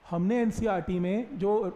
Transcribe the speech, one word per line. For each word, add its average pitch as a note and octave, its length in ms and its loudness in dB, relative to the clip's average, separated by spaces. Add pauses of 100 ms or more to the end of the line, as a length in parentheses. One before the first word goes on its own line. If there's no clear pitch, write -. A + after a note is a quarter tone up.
हमने F#3+ 360 0
एनसीईआरटी G3+ 580 0
में F#3+ 400 -2
जो G3 140 2 (240)